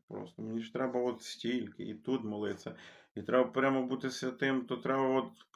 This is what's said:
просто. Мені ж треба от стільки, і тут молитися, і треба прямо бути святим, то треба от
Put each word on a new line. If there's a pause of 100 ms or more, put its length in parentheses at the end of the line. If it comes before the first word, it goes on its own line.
просто.
Мені
ж
треба
от
стільки,
і
тут
молитися, (400)
і
треба
прямо
бути
святим,
то
треба
от (240)